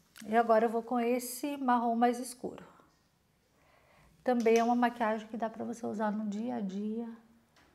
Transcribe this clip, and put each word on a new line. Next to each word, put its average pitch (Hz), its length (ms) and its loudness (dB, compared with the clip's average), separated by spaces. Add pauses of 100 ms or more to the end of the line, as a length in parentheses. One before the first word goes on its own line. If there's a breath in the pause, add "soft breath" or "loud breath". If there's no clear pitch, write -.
(240)
E 214 120 0
agora 226 300 6
eu 226 40 2
vou 226 140 -2
com 247 160 -2
esse 247 560 -2
marrom 240 400 2
mais 240 240 2
escuro. - 440 -12 (1600 soft breath)
Também 226 360 4
é 233 40 6
uma 240 140 2
maquiagem 233 500 0
que - 120 -10
dá 226 100 -2
pra 220 160 -10
você 233 220 -8
usar 214 260 -2
no 214 160 -4
dia 226 280 -4
a 233 40 -4
dia. 214 480 -6 (680)